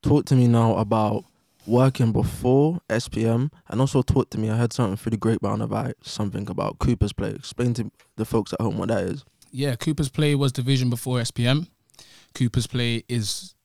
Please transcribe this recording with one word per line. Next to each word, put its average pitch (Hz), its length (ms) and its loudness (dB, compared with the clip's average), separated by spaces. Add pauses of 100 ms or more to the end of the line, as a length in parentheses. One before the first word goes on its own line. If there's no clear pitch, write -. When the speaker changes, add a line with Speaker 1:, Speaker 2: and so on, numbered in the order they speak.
Speaker 1:
talk 147 240 2
to 139 100 2
me 123 120 6
now 113 300 4
about 107 460 0 (440)
working 123 440 4
before 143 680 2 (100)
S 110 180 -2
P 110 180 -4
M 117 260 0 (160)
and 110 140 -4
also 135 200 2
talk - 300 2
to - 80 -8
me, 110 100 0
I 110 80 0
heard 117 160 0
something 104 240 0
through - 140 -4
the 110 60 -2
grapevine 107 440 0
about 107 320 -4 (100)
something - 460 -6
about 98 300 -6
Cooper's 107 340 0
Play. 104 180 -6
Explain 120 440 -4
to 117 160 -6 (240)
the 110 100 -2
folks - 280 -2
at - 80 -4
home 107 180 0
what 98 100 -2
that 95 140 0
is. 92 200 -6 (280)
Speaker 2:
Yeah, 131 240 -2
Cooper's 151 340 -2
Play 147 260 0
was 139 160 2
division 127 380 0
before 123 300 -2
S 117 120 -4
P 120 160 0
M. 151 200 2 (720)
Cooper's 120 300 0
Play 120 400 -2
is 120 580 -4